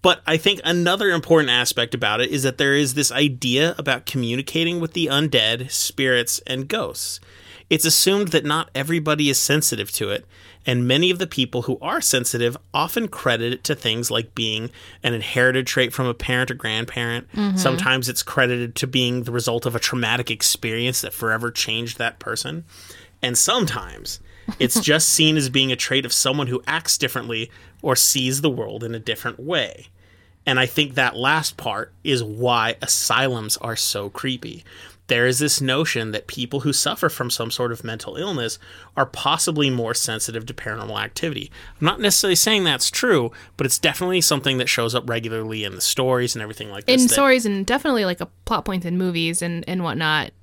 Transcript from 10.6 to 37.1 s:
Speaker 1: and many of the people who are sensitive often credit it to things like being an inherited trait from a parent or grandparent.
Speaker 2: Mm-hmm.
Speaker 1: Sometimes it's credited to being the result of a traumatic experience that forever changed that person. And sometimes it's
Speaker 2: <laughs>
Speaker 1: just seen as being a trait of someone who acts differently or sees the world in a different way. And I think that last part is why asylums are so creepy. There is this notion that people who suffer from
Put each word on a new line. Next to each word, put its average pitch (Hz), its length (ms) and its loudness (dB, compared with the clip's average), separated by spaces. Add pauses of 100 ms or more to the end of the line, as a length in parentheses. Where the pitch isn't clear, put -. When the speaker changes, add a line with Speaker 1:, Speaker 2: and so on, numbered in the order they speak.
Speaker 1:
and 123 220 2
many 160 240 4
of 175 80 0
the 180 80 -2
people 127 360 -2
who 131 180 -2
are 208 180 -4
sensitive 120 560 0 (180)
often 214 360 0
credit 117 420 0
it 127 140 -8
to 147 100 0
things 117 340 -2
like 113 240 -2
being 113 360 -4 (340)
an 120 100 0
inherited 127 540 2
trait 123 260 2
from 131 120 0
a 123 80 0
parent 127 360 0
or 127 60 -4
grandparent. 117 800 -4
Speaker 2:
Mm-hmm. 202 240 0
Speaker 1:
Sometimes 131 500 2
it's 123 160 -4
credited 123 520 0
to 143 120 -4
being 123 360 0
the 120 100 -6
result 120 320 -2
of 120 100 -2
a 113 40 -2
traumatic 120 520 -2
experience 117 680 -2
that - 120 -8
forever 113 380 -2
changed 117 460 -4
that 117 220 -4
person. 139 440 -6 (580)
And 123 160 -2
sometimes 104 840 -2 (400)
it's 120 200 2
Speaker 2:
<laughs> - 20 0
Speaker 1:
just 151 280 4
seen 156 280 4
as 135 120 0
being 131 220 2
a 123 40 0
trait 135 300 -2
of 120 80 -4
someone 139 340 0
who 123 180 -4
acts 156 320 -2
differently 117 540 -4 (300)
or 131 140 2
sees 135 460 2
the 156 80 2
world 113 340 -6
in 113 120 -6
a 113 40 -8
different 110 400 -6
way. 139 480 -4 (580)
And 131 140 2
I 127 60 4
think 131 300 0
that 127 200 2
last 143 400 0
part 110 380 -6 (100)
is 131 200 2
why 113 580 0
asylums 117 760 0
are 113 200 -6
so 101 320 -4
creepy. 131 560 -8 (420)
There 120 180 4
is 127 140 4
this 147 220 2
notion 131 500 0
that 107 160 -6
people 131 320 -6
who 135 140 -2
suffer - 360 0
from 123 220 -4